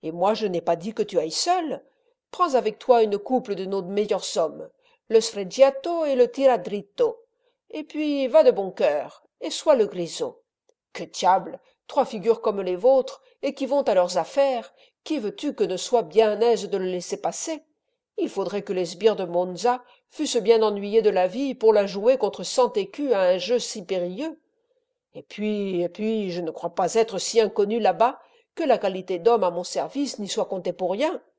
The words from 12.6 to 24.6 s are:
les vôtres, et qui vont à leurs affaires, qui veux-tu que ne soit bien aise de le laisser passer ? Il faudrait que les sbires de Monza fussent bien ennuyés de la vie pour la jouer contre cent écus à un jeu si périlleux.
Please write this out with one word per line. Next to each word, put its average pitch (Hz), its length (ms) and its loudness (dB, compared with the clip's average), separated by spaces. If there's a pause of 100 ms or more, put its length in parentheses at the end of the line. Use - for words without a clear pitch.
les 185 160 -2
vôtres, 262 460 2 (200)
et 277 100 -2
qui 269 140 -6
vont 269 160 0
à 220 120 2
leurs 185 220 2
affaires, 254 560 -2 (320)
qui 311 140 -4
veux-tu 214 360 -6
que 220 100 0
ne 180 120 -4
soit 226 260 0
bien 208 380 2
aise 214 300 2
de 196 80 -2
le 185 80 -2
laisser 180 340 -6
passer ? 302 420 -6 (540)
Il 339 120 -2
faudrait 196 340 -4
que 202 100 -8
les 180 140 0
sbires 190 300 0
de 196 80 -4
Monza 180 580 -2 (260)
fussent - 280 -4
bien 220 260 4
ennuyés 208 400 2
de 202 80 6
la 185 160 2
vie 247 280 -4
pour 220 180 4
la 202 140 4
jouer 202 300 2
contre 196 260 -2
cent 240 320 2
écus 233 380 -2
à 196 100 2
un 185 160 4
jeu 214 200 0
si 208 260 -8
périlleux. 185 560 -6 (720)